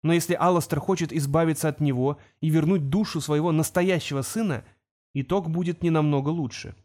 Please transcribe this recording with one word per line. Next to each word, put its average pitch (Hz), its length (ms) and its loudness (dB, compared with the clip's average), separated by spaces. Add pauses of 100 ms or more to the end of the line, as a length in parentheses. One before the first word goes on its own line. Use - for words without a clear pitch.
Но 160 120 2
если 170 200 0
Аластер 170 460 2
хочет 170 320 -2
избавиться 156 560 0
от 147 120 -4
него 139 380 0 (220)
и 160 80 0
вернуть 156 400 2
душу 170 320 0
своего 151 320 0
настоящего 160 720 0
сына, 190 420 -4 (480)
итог 165 380 -2
будет 170 320 -2
не 170 80 2
намного 147 400 2
лучше. 139 440 -6 (100)